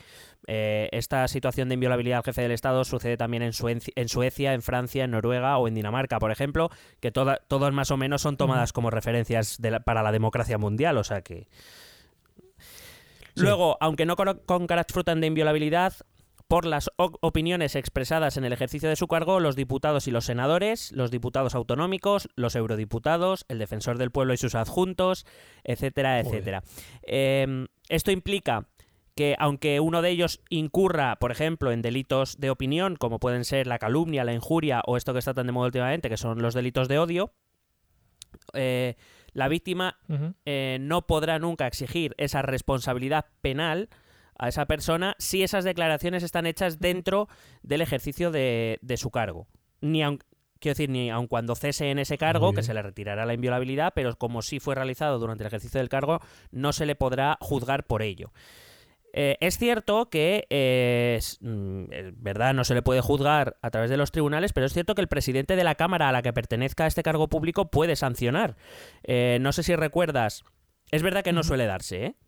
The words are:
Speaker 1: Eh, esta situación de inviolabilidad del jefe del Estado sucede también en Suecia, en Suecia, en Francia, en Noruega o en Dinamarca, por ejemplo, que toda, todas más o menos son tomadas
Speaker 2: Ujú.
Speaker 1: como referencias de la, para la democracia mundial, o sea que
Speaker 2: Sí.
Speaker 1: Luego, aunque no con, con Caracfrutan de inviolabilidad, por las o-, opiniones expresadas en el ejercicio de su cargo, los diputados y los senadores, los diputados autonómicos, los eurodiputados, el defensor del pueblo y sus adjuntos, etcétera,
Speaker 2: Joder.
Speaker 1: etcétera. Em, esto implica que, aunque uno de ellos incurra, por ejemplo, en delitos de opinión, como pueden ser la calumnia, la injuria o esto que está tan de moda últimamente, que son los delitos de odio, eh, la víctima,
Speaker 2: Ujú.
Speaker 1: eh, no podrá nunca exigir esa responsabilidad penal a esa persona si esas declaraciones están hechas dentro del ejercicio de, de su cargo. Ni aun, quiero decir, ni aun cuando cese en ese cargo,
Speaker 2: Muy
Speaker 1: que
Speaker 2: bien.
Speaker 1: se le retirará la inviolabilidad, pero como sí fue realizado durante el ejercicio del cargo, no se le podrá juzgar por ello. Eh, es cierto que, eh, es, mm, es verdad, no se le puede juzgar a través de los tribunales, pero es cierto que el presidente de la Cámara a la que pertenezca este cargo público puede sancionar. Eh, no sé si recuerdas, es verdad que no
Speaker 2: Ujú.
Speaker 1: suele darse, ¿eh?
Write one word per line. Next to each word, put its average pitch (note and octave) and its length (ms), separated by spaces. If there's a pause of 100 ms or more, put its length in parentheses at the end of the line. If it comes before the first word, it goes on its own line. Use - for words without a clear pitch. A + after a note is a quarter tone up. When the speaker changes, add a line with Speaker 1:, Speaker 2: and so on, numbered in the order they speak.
(480)
Speaker 1:
Eh, G#2+ 460
esta B2+ 340
situación C3 420
de C3 60
inviolabilidad B2 420
del A#2 60
jefe B2+ 180
del A#2+ 120
Estado C3 320
sucede A#2+ 320
también A#2+ 260
en A#2 100
Suecia, A#2 420
en A#2+ 140
Suecia, C3 460
en A#2 80
Francia, B2+ 400
en B2+ 80
Noruega B2 480
o A#2+ 80
en A2 80
Dinamarca, A2+ 420
por A2 140
ejemplo, C#3+ 400 (300)
que A#2+ 100
toda, C3+ 240 (120)
todas C#3 240
más C#3 200
o C#3 60
menos C#3 260
son C#3+ 120
tomadas C3 360
Speaker 2:
Ujú. - 20
Speaker 1:
como A#2 160
referencias A2+ 720
de A#2 80
la, A2+ 120
para A2+ 200
la G#2+ 100
democracia A2 460
mundial, A2+ 400
o G#2 60
sea G2+ 180
que F2+ 260 (1900)
Speaker 2:
Sí. F3+ 60
Speaker 1:
Luego, F3+ 380
aunque D#3+ 260
no F3 80
con, G3 320
con F3+ 180
Caracfrutan E3+ 560
de D#3+ 60
inviolabilidad, D#3 680 (540)
por E3+ 180
las D3+ 320
o-, F3+ 140 (100)
opiniones E3 540
expresadas C#3 640
en C3 80
el A#2+ 80
ejercicio C#3 360
de D#3 60
su E3+ 120
cargo, E3+ 320
los D3 160
diputados C3+ 520
y B2+ 40
los A#2 140
senadores, E3 680
los B2 180
diputados B2 440
autonómicos, F3+ 800
los A#2+ 200
eurodiputados, A#2 920
el A#2 100
defensor A2 380
del B2 140
pueblo C3 220
y A#2+ 40
sus B2 180
adjuntos, F#3 680 (380)
etcétera, C3 600
Speaker 2:
Joder. - 20
Speaker 1:
etcétera. G2+ 380 (400)
Em, C3+ 640 (220)
esto E3 220
implica F#3 560 (480)
que, C#3+ 240
aunque C#3+ 400
uno E3 220
de F3 100
ellos F3 380
incurra, D#3 680
por B2 140
ejemplo, D3+ 400
en A#2 100
delitos C3 580
de C#3 120
opinión, D3+ 460
como A#2 220
pueden B2 260
ser C3+ 220
la A#2+ 120
calumnia, C#3+ 440
la A#2+ 100
injuria C#3+ 520
o B2 100
esto B2 180
que B2 60
está C3 140
tan B2+ 140
de B2 60
moda B2 120
últimamente, B2+ 440
que A2 80
son A#2 240
los A#2 120
delitos B2+ 340
de C#3 120
odio, E3+ 340 (1200)
eh, B2+ 420 (380)
la C3 140
víctima, F3+ 500 (100)
Speaker 2:
Ujú. D#3 260 (120)
Speaker 1:
eh, C3+ 360
no D#3+ 260
podrá D#3+ 320
nunca D#3+ 280
exigir D#3 500
esa C#3+ 240
responsabilidad C3 840 (160)
penal D#3+ 480 (500)
a A#2+ 100
esa C#3+ 180
persona E3 520
si F#3+ 240
esas F#3+ 200
declaraciones F3 600
están E3+ 220
hechas E3 340
dentro F3+ 480 (360)
del D3 180
ejercicio D3+ 500
de, A#2 500
de B2 160
su A#2+ 120
cargo. F#2 380 (340)
Ni D#3 220
aun, C#3+ 160 (400)
quiero D3 140
decir, C#3+ 160
ni B2 200
aun A#2 180
cuando A#2 280
cese C#3+ 360
en C#3 80
ese C#3 180
cargo, E3 300
Speaker 2:
Muy G3 60
Speaker 1:
que E3 80
Speaker 2:
bien. A2+ 60
Speaker 1:
se A#2 60
le G#2+ 100
retirará G2+ 420
la A#2 80
inviolabilidad, B2+ 600
pero B2 220
como A#2 260
sí C#3+ 160
fue C#3 160
realizado C3 440
durante A2+ 240
el G#2 40
ejercicio A2 320
del B2+ 100
cargo, C#3 300 (320)
no C#3 220
se D#3 120
le D3 100
podrá C3+ 460
juzgar C3+ 460
por A2 160
ello. F2+ 280 (800)
Eh, C#3 260
es F#3 180
cierto A#3 540
que, E3+ 400
eh, B2 680
es, - 240
mm, G2 500
es F#2 300
verdad, G#2+ 320
no C3 100
se A#2+ 120
le A#2+ 80
puede B2+ 180
juzgar C#3+ 640
a A#2 80
través A#2 180
de C3+ 80
los C#3+ 140
tribunales, D#3 420
pero C3+ 140
es C3+ 60
cierto F3 200
que G3 80
el E3+ 60
presidente C#3 480
de F3+ 80
la D#3+ 100
Cámara E3 360
a - 20
la B2 100
que A#2+ 120
pertenezca A#2+ 520
este D#3+ 160
cargo D#3 260
público D#3+ 440
puede D#3 240
sancionar. B2+ 600 (480)
Eh, B2 380
no C#3 120
sé E3+ 100
si F3 120
recuerdas, D3+ 680 (480)
es D#3 100
verdad F#3+ 220
que F3+ 100
no E3+ 60
Speaker 2:
Ujú. D#3+ 80
Speaker 1:
suele C3 180
darse, F#2+ 400
¿eh? A3 100 (120)